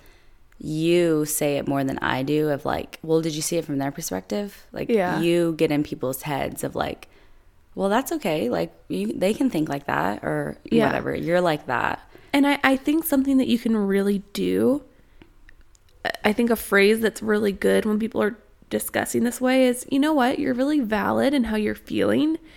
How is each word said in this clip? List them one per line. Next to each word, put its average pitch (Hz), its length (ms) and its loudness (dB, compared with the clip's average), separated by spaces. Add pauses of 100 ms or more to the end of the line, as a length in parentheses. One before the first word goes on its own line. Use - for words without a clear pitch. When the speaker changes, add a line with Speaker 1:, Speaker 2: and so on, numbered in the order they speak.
(580)
Speaker 1:
you 160 680 2
say 147 320 -2
it - 120 -4
more 139 140 0
than 135 160 -2
I - 240 -2
do 151 280 0
of, 139 140 -4
like, - 380 -6
"Well, 160 180 2
did 160 140 -4
you 151 80 -6
see 175 140 -4
it 160 80 -2
from 147 140 -4
their 139 120 -2
perspective?" 202 840 -8
Like, - 160 -8
Speaker 2:
Yeah. 180 320 2
Speaker 1:
you 170 340 2
get 156 180 2
in 147 100 2
people's 135 400 -6
heads 143 420 -4
of, 139 120 -8
like, - 320 -6 (680)
"Well, 190 140 -2
that's 254 240 0
okay. 208 360 -2
Like, 170 240 -2 (160)
you, 196 240 -4
they 196 220 0
can 262 160 2
think 160 180 0
like 143 180 -6
that," 165 360 -2
or 151 420 -4
Speaker 2:
Yeah. 226 220 4
Speaker 1:
whatever. - 280 -2
You're 170 260 0
like 160 260 0
that. 120 340 -2 (320)
Speaker 2:
And 285 140 4
I, 285 180 2
I 269 120 4
think 302 280 0
something 269 340 2
that 262 100 2
you 233 100 2
can 226 180 0
really 196 460 2 (120)
do, 202 480 2 (1400)
I 208 80 2
think 233 180 0
a 226 60 2
phrase 202 440 4
that's 214 220 -2
really 214 300 0
good 196 320 2
when 214 140 0
people 220 240 -2
are 214 160 0 (320)
discussing - 540 -2
this 240 160 -4
way 254 260 4
is, 247 240 -2
"You 277 80 0
know 302 140 2
what? 254 260 2
You're 262 160 -2
really 277 260 0
valid 220 540 0
in 262 100 2
how 220 120 -2
you're 214 180 -2
feeling, 233 640 0 (180)